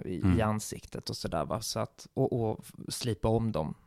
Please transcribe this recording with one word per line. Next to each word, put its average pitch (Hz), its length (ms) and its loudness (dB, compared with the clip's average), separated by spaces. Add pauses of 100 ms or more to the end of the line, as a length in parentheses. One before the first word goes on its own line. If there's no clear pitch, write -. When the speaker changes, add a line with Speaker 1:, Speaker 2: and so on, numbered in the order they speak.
Speaker 1:
i, 90 160 -4
Speaker 2:
Mm. 92 180 6
Speaker 1:
i - 20 4
ansiktet - 680 -2
och 113 80 -4
sådär, 85 280 -2
va. 92 160 -2
Så - 180 -4
att, - 340 -8
och, 127 280 2 (100)
och - 140 -8 (240)
slipa 113 380 -2
om 113 240 4
dem 78 240 -2 (120)